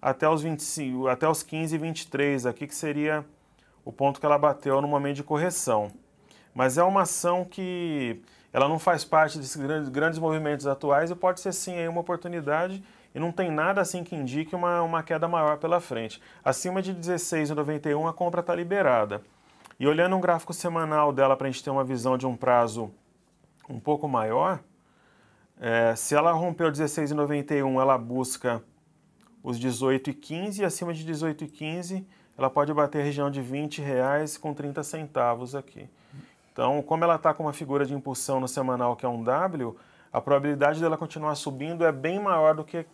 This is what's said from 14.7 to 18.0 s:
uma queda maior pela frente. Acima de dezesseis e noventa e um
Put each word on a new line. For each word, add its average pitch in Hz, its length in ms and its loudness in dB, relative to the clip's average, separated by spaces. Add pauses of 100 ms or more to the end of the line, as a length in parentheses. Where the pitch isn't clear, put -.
uma 165 180 -2
queda 165 260 -2
maior 156 300 2
pela 165 220 2
frente. 113 420 -8 (220)
Acima 180 400 0
de 190 100 -6
dezesseis 170 560 -2
e 151 60 -2
noventa 151 340 -2
e 147 60 2
um 156 120 0